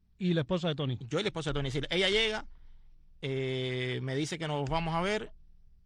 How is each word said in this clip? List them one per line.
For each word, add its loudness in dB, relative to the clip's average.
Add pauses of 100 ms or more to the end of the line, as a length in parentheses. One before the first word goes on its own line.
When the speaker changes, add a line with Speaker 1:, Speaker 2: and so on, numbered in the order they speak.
(180)
Speaker 1:
y 4
la 4
esposa 2
de 2
Tony. 0 (100)
Speaker 2:
Yo 0
y 0
la 2
esposa -2
de 2
Tony. 0
Es -2
decir, -2
ella 2
llega, 2 (760)
eh, -2
me -2
dice 0
que -4
nos 0
vamos 0
a 2
ver, 0 (540)